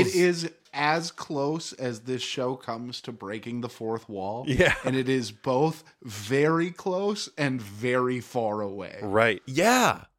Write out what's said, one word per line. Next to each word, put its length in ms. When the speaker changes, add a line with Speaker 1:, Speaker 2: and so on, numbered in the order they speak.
Speaker 1:
it 80
is 360
as 380
close 640
as 280
this 200
show 320
comes 480
to 100
breaking 480
the 80
fourth 400
wall. 380
Speaker 2:
Yeah. 280
Speaker 1:
And 120
it 140
is 200
both 540
very 680
close 680
and 240
very 600
far 420
away. 400
Speaker 2:
Right. 440
Speaker 3:
Yeah. 580